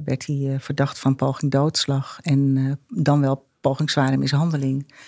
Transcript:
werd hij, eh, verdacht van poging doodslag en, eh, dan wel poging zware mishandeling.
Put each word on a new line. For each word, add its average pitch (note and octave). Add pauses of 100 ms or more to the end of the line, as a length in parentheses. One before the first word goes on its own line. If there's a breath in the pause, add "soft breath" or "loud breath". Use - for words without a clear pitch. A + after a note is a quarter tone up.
werd C3+
hij, C#3
eh, C3+
verdacht C#3+
van C3+
poging C3+
doodslag C#3
en, C#3
eh, C3+ (300)
dan D3
wel C3+ (160)
poging C#3
zware C3+
mishandeling. C#3 (160 loud breath)